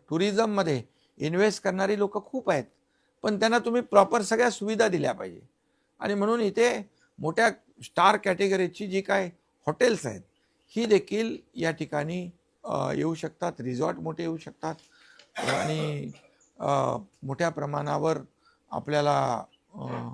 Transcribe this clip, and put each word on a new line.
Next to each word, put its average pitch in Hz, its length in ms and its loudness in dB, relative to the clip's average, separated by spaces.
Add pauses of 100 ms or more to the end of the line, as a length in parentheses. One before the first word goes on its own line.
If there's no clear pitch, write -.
(100)
टुरिझममध्ये 196 720 0 (360)
इन्व्हेस्ट 190 440 0
करणारी 196 360 0
लोकं 202 220 0
खूप 233 300 -4
आहेत, 139 140 2 (580)
पण 208 160 0
त्यांना 220 200 4
तुम्ही 233 240 0
प्रॉपर 208 400 6
सगळ्या 226 280 2
सुविधा 214 380 0
दिल्या 147 240 0
पाहिजे. 95 280 -10 (580)
आणि 202 160 -2
म्हणून 214 260 2
इथे 226 500 0 (280)
मोठ्या 185 320 2 (340)
स्टार 196 320 4
कॅटेगरीची 190 720 0
जी 190 140 0
काय 196 260 0 (400)
हॉटेल्स 190 400 0
आहेत, 104 140 -6 (480)
ही 226 180 -2
देखील 214 500 2 (180)
या 165 160 -2
ठिकाणी, 156 600 -4 (340)
अ, 139 280 -2
येऊ 151 220 -2
शकतात, 160 460 -6
रिसॉर्ट 127 360 -4
मोठे 160 260 -8
येऊ 165 140 -4
शकतात 160 380 -10 (640)
आणि, 147 720 -2 (480)
अ, 135 380 0 (260)
मोठ्या 143 260 -2
प्रमाणावर 147 720 -2 (520)
आपल्याला, 143 760 0 (300)
अ, 139 120 -10 (280)